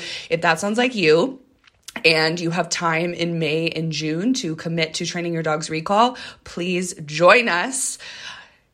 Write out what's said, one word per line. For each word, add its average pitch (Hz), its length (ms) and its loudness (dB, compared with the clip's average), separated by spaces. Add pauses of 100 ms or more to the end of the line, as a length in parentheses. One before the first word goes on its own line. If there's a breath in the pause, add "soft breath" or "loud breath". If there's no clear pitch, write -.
(280 loud breath)
if 165 140 -2
that 165 180 2
sounds 208 180 0
like 247 160 2
you, 175 460 4 (640)
and 160 340 4
you 165 120 -2
have 175 180 0
time 170 460 0
in 170 240 -2
May 160 320 0
and 165 200 -4
June 156 440 -2
to 160 200 -4
commit 165 400 -4
to 175 120 -6
training 170 260 -4
your 165 100 -2
dog's 156 280 -2
recall, 202 480 2 (260 loud breath)
please 180 480 -4 (140)
join 180 420 6
us. 185 480 -2 (760 loud breath)